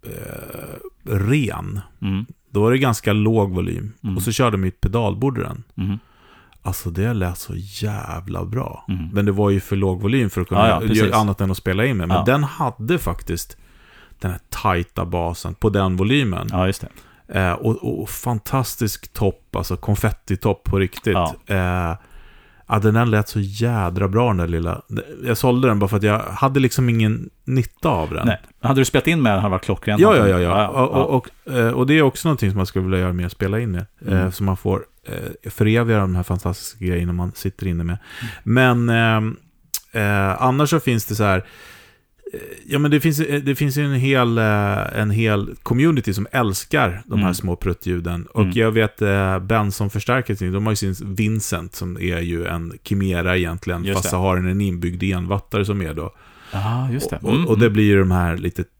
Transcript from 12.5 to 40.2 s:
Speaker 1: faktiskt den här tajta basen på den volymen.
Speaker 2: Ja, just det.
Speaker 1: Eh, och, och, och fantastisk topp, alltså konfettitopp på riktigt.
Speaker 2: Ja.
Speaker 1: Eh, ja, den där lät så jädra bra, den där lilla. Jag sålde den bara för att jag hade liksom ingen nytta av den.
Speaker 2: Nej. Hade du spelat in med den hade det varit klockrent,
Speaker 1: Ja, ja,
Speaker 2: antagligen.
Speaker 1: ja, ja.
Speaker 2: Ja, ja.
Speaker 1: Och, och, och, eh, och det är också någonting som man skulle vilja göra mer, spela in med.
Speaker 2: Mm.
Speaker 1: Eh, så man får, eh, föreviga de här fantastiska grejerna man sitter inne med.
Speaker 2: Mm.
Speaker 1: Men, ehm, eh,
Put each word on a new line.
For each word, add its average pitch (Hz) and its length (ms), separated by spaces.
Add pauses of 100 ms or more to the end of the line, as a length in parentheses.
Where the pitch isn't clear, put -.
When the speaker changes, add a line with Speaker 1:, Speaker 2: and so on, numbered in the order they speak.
Speaker 1:
faktiskt - 580 (640)
den 92 120
här 87 80 (100)
tajta 90 560
basen 87 500
på - 140
den 95 280
volymen. 104 540
Speaker 2:
Ja, 92 160
just 95 140 (460)
det. - 120
Speaker 1:
Eh, 92 140
och, 110 220
och, - 260
och - 80
fantastisk - 1040
topp, - 420
alltså 92 220
konfettitopp - 880
på 98 160
riktigt. 98 340
Speaker 2:
Ja. 85 220 (100)
Speaker 1:
Eh, 90 520 (680)
ja, 113 140
den 107 120
där 117 120
lät 107 240
så 110 100
jädra 98 680
bra, 113 200
den 104 100
där 85 100
lilla. 85 340 (420)
Jag 120 140
sålde 127 300
den 107 120
bara 98 80
för 104 100
att 98 60
jag 107 160
hade 135 400
liksom 127 300
ingen 113 400 (140)
nytta 127 460
av 85 240
den. 80 140
Speaker 2:
Nej. 110 140 (200)
Hade 135 200
du 127 40
spelat - 220
in 160 140
med 117 100
den 98 80
hade 104 80
det 98 40
varit 92 140
klockrent, 107 360
Speaker 1:
Ja, 196 60
ja, 160 160
Speaker 2:
antagligen. 95 180
Speaker 1:
ja, 90 160
ja. 107 40
Speaker 2:
Ja, 104 120
ja. 135 140
Speaker 1:
Och, 135 280
och, 127 120 (200)
och, 135 100
eh, 117 120
och 127 180
det 143 60
är 160 80
också 139 260
någonting 123 240
som 101 60
man 95 80
skulle 92 200
vilja 92 140
göra 90 140
mer, 87 160
spela 101 300
in 117 120
med. 90 140 (220)
Speaker 2:
Mm. 95 100
Speaker 1:
Eh, 92 140
så 101 120
man 95 140
får, - 280 (580)
eh, - 80
föreviga 110 480
de 92 160
här 90 80
fantastiska - 600
grejerna 87 280
man 90 220
sitter - 320
inne 85 160
med. 87 140 (240)
Speaker 2:
Mm. 117 80 (140)
Speaker 1:
Men, 120 460
ehm, 113 480 (540)
eh, 101 500